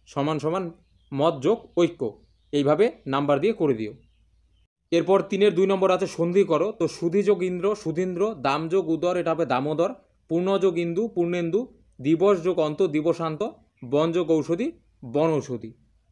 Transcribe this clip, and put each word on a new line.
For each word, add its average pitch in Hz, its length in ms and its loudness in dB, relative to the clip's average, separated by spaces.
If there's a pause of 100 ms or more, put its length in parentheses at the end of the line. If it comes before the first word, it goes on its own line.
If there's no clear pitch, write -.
সমান 151 300 -2
সমান 160 260 -4 (480)
মত 147 300 2
যোগ 202 160 2 (220)
ঐক্য। 170 220 0 (500)
এইভাবে 147 320 2 (280)
নাম্বার 143 300 2
দিয়ে 214 180 0
করে 147 200 2
দিও। 107 120 -8 (1000)
এরপর 170 260 4 (120)
তিনের 202 240 4
দুই 185 120 2
নম্বর 190 300 2
আছে 180 100 -2 (100)
সন্ধি 175 340 2
করো। 156 160 2 (100)
তো - 120 -2
সুধি 170 400 0
যোগ 202 100 4 (120)
ইন্দ্র 180 160 -4 (160)
সুধীন্দ্র, 175 400 -4 (240)
দাম 139 220 0
যোগ 185 160 2 (100)
উদর, 170 260 0
এটা 165 120 -2
হবে 160 200 0
দামোদর, 151 380 0 (400)
পূর্ণ 175 180 0 (100)
যোগ 185 200 2
ইন্দু 170 240 -2 (120)
পূর্ণেন্দু, 175 460 0 (380)
দিবস 165 380 4 (100)
যোগ 180 100 0 (100)
অন্ত 151 140 -2 (140)
দিবসান্ত, 156 460 -2 (520)
বন 151 200 2
যোগ 170 240 0
ঔষধি 170 320 -2 (460)
বনৌষধি। 131 560 -2 (420)